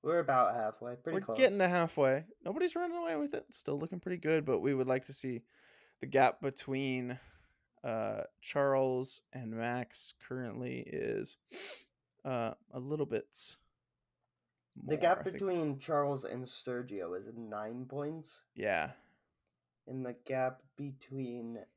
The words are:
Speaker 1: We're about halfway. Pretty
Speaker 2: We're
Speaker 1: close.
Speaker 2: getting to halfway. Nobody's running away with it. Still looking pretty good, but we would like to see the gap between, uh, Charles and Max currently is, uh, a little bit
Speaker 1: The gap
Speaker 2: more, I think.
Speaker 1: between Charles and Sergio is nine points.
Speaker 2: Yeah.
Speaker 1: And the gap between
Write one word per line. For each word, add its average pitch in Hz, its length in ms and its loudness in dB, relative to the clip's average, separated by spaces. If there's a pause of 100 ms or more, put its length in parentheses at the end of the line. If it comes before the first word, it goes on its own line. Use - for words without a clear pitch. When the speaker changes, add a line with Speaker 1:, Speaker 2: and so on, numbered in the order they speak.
Speaker 1:
We're 165 160 4
about 127 360 6
halfway. 120 420 -2
Pretty 165 220 -4
Speaker 2:
We're 190 60 -2
Speaker 1:
close. 113 140 -2
Speaker 2:
getting 202 200 8
to 185 100 6
halfway. 160 560 4 (200)
Nobody's 330 320 0
running 349 220 -2
away 330 180 -2
with 294 180 -2
it. - 160 -6
Still - 280 -4
looking 170 220 -6
pretty 180 180 -4
good, 156 260 4
but 120 160 4
we 139 140 4
would 131 140 2
like 131 180 2
to 139 80 -14
see 123 280 -6 (580)
the 131 60 -6
gap 131 360 6
between, 131 760 -2 (640)
uh, 107 380 -2 (220)
Charles 135 800 2 (100)
and 120 200 -8
Max 120 600 -4 (160)
currently 123 580 -6
is, - 520 -4 (880)
uh, 117 260 -2 (220)
a 131 40 -6
little 143 280 -2
bit 113 180 -2 (1600)
Speaker 1:
The 151 140 0
gap 175 200 6
Speaker 2:
more, - 20 -8
I - 40 -8
think. 190 100 -4
Speaker 1:
between 165 440 0
Charles 143 460 0
and 127 200 -6
Sergio 113 760 -6
is 107 160 -10
nine 113 520 -8
points. 147 560 -8 (120)
Speaker 2:
Yeah. 90 380 0 (960)
Speaker 1:
And 131 160 -6
the 123 100 -8 (120)
gap 131 340 0 (160)
between 123 880 -8 (120)